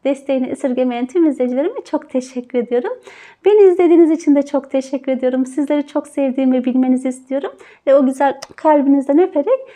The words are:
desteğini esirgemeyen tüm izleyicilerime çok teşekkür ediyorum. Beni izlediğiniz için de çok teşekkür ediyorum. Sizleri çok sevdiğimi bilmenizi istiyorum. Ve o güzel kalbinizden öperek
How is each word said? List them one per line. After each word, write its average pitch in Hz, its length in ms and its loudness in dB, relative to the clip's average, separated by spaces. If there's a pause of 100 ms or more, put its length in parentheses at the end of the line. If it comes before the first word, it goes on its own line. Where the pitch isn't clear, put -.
desteğini 269 420 -4
esirgemeyen 254 600 -4
tüm 339 200 0
izleyicilerime 277 580 -2
çok - 260 -8
teşekkür 254 480 -6
ediyorum. 247 320 -4 (540)
Beni 403 280 6
izlediğiniz 339 380 4
için 311 240 2
de 285 80 2
çok 277 280 -6
teşekkür 269 420 -4
ediyorum. 254 340 -2
Sizleri 294 400 -4
çok 294 220 -6
sevdiğimi 262 560 -2
bilmenizi 254 440 0
istiyorum. 269 420 -8 (360)
Ve 269 80 4
o 277 120 4
güzel 269 340 -2 (160)
kalbinizden 285 600 2
öperek 359 420 0 (160)